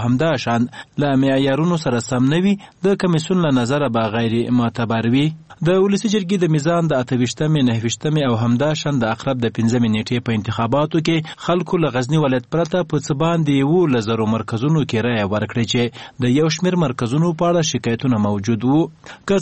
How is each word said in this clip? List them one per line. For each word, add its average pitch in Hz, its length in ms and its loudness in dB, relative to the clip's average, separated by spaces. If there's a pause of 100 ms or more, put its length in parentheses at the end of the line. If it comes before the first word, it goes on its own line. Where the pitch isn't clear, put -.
همداشان 123 640 0 (300)
له 143 260 0
معیارونو 139 600 2
سره 120 240 0
سم 131 260 2
نه 180 80 2
وي، 202 100 2 (300)
د 196 220 2
کمیسیون 175 420 0
له 143 40 2 (100)
نظره 135 280 0
به 113 280 0
غیر 113 200 0 (140)
معتبر 117 640 0
وي. 143 100 2 (400)
د 165 40 2 (120)
ولسي 202 320 0
جرګې 196 260 0
د 170 120 2
میزان 165 360 2
د 151 140 0
اته 127 160 -2
ویشتمې، 151 500 0
نهه 113 160 0
ویشتمې 151 460 -2
او 117 60 2
همداشان 135 640 0
د 110 160 0
اقرب 135 260 -4
د 117 60 0 (100)
پنځمې 117 380 2
نیټې 110 300 -2
په 120 120 -2
انتخاباتو 131 600 -2
کې 160 180 0 (280)
خلکو 175 380 0
له 143 120 0
غزني 131 280 0
ولایت 127 320 0
پرته 170 280 0
په 156 220 -4
څه 156 160 -4
باندې 160 400 0
یولس 143 460 2
زرو 113 240 0
مرکزونو 120 580 0
کې 110 160 0
رایه 110 280 0
ورکړې 104 380 -2
چې 120 120 2 (400)
د 123 160 2
یو 160 160 2
شمیر 185 260 0
مرکزونو 135 480 0 (100)
په 175 120 2
اړه 170 180 0
شکایتونه 120 560 -2
موجود 104 400 -2
وو. 147 160 4 (460)
که 196 140 2